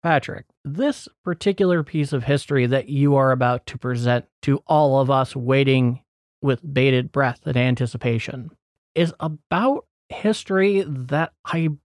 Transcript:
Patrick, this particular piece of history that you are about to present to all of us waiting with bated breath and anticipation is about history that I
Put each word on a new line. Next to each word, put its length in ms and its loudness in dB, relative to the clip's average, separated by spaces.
Patrick, 460 -2
this 440 -4
particular 580 0
piece 300 -2
of 100 -2
history 440 0
that 220 0
you 280 2
are 160 4
about 340 0
to 100 -14
present 500 -2
to 240 0
all 340 4
of 100 0
us 240 0
waiting 680 2
with 320 -4
bated 380 2
breath 360 -2
and 100 -2
anticipation 920 -2
is 240 0
about 680 -4
history 800 0
that 460 -4
I 260 -2